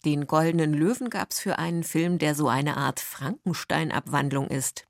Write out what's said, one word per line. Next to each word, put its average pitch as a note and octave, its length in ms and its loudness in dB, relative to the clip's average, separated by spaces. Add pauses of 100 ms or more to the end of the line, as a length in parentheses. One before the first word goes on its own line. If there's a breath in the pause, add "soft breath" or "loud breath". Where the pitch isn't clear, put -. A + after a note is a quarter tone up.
Den D3 240 0
Goldenen D#3+ 460 4
Löwen A3+ 360 2
gab's - 300 -4
für - 180 -2
einen E3+ 240 -2
Film, E3+ 360 0
der D3+ 180 2
so D3 100 2
eine C3+ 300 2
Art C#3 240 -2
Frankenstein-Abwandlung C#3+ 1500 -2
ist, - 440 -6